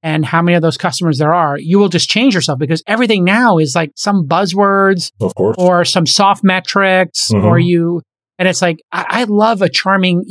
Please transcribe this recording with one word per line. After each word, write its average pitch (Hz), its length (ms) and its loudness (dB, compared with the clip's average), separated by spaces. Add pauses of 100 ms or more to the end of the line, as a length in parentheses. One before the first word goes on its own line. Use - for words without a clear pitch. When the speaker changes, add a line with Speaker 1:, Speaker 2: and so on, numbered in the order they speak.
Speaker 1:
and 156 220 -2
how 165 180 0
many 175 140 2
of 165 60 2
those 165 140 0
customers 165 420 -4
there 151 140 0
are, 156 260 0
you 170 200 0
will 202 100 4
just 175 220 -2
change 233 240 2
yourself 143 240 -4
because 156 280 -2
everything 214 380 0
now 208 340 2
is, 147 180 0
like, 160 180 -4
some 196 320 -2
buzzwords 196 960 0
Speaker 2:
Of 95 140 -2
course. 196 240 0
Speaker 1:
or 180 260 2
some 170 220 0
soft 196 380 2
metrics 185 880 0
or 107 80 2
Speaker 2:
Mm-hmm. 107 200 4
Speaker 1:
you, 170 420 0 (360)
and 185 100 0
it's - 140 -2
like, 170 160 -2 (120)
I, - 180 -6
I 247 160 -2
love 214 380 0
a 175 60 2
charming 185 600 0